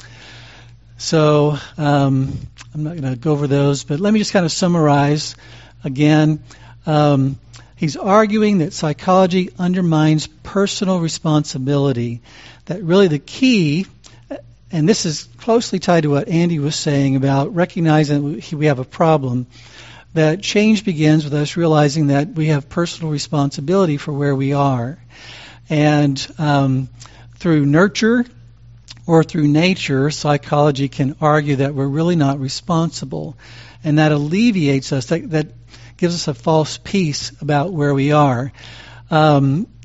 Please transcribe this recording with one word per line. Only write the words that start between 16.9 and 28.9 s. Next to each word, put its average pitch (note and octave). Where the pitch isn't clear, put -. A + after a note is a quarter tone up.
about C#3
recognizing D#3
that D3
we, D#3+
we D3
have C#3
a C3
problem, C3
that D#3
change G#3
begins D#3
with C#3+
us D3
realizing D#3
that C#3+
we D#3
have C#3+
personal E3
responsibility D3+
for D3+
where C#3+
we C3+
are. C#3
And, D3
um, C#3
through D#3
nurture G#3